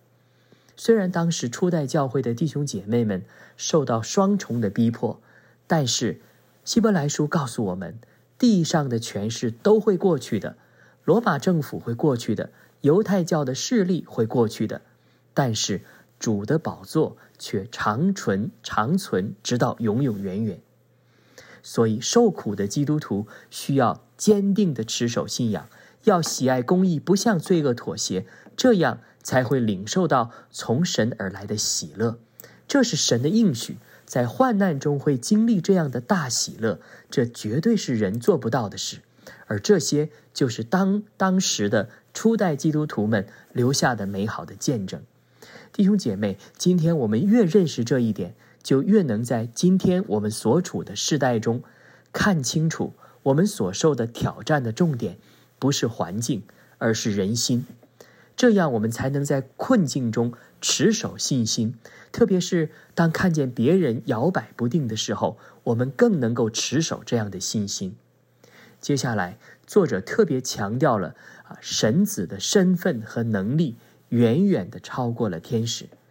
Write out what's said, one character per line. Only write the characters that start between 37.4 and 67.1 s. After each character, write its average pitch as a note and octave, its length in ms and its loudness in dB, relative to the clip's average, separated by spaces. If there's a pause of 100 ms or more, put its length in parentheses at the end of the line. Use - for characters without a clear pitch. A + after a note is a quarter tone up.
对 A3+ 160 2
是 C#3+ 180 -2
人 A2 260 0
做 E3+ 180 2
不 A#2 100 -4
到 A2 200 -2
的 F#2 100 -12
事。 - 220 -10 (460)
而 G#2 120 -4
这 G3 200 4
些 D3 320 0 (220)
就 C#3 160 0
是 A#2 140 -6
当， G3 400 0 (140)
当 F#3+ 240 2
时 G#2 280 -2
的 G#2 200 0 (240)
初 A3+ 240 2
代 F3 200 0
基 D#3 140 0
督 D3+ 160 0
徒 G#2+ 200 -2
们 G#2+ 200 0 (260)
留 B2 200 0
下 C#3 220 0
的 G#2 120 -6
美 G2 200 -4
好 - 180 -8
的 - 100 -16
见 G#2+ 320 -4
证。 - 160 -10 (720)
弟 G3+ 120 2
兄 G#3 120 6
姐 A2+ 200 -2
妹， G2+ 220 -2 (180)
今 F3+ 200 2
天 E3 220 2
我 B2 80 0
们 A2 180 2
越 G#3+ 200 6
认 F3 220 6
识 B2 180 -4
这 C3 160 2
一 A2+ 120 2
点， F#2 220 -6 (280)
就 C#3 200 2
越 G3+ 200 4
能 A#2 200 0
在 A#2+ 240 -2
今 F3+ 320 2
天 F#3 300 2
我 G#2 120 0
们 G#2+ 100 -2
所 A2+ 300 2
处 F#2 240 -6
的 G2+ 100 -14
世 - 240 -2
代 B2+ 200 2
中 A#2 240 -2 (500)
看 F3 300 2
清 D#3 260 0
楚， - 260 -4 (300)
我 C3+ 100 4
们 E3+ 120 4
所 G2 260 -2
受 D3+ 220 2
的 A#2 120 -2
挑 - 360 -6
战 D3 200 0
的 A2+ 100 -4
重 D#3 240 0
点 G#2 220 -8 (400)
不 C3+ 140 2
是 C3+ 140 0
环 G2+ 340 -6
境， A#2 220 -4 (360)
而 A#2 140 2
是 A2 220 -2
人 G2 200 0
心。 A#2+ 320 0 (720)
这 B3 140 6
样 F3 240 4
我 A2+ 40 0
们 A2 120 0
才 C3 180 -4
能 C#3+ 160 0
在 C#3+ 160 0 (160)
困 A3+ 280 2
境 B2 280 -2
中 A#2+ 200 0 (280)
持 - 320 2
守 F#2+ 260 -6
信 B2 260 0
心， A2+ 300 -2 (380)
特 - 120 4
别 F#3 160 4
是 E3+ 300 -2 (240)
当 E3+ 160 4
看 F3 220 2
见 C#3 180 0
别 B2 240 2
人 C#3 320 2
摇 C3+ 240 0
摆 C3+ 240 -4
不 A#2+ 140 -2
定 D3 180 0
的 A2 100 -4
时 G#2+ 160 -4
候， - 260 -2 (260)
我 A#2+ 100 0
们 B2 160 0
更 G#3+ 300 2
能 A#2 120 2
够 A#2 160 0
持 - 320 -2
守 - 240 -4
这 - 120 -2